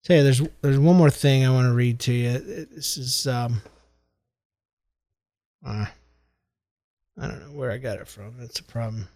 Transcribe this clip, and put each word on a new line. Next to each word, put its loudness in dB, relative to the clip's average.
Say, 4
there's, 4
there's 2
one 6
more 8
thing 2
I 4
wanna 4
read 0
to -2
you. -2
This -10
is, -6
um, -4
uh, -8
I -10
don't -12
know -20
where -8
I -8
got -10
it -18
from. -20
That's -16
a -14
problem. -10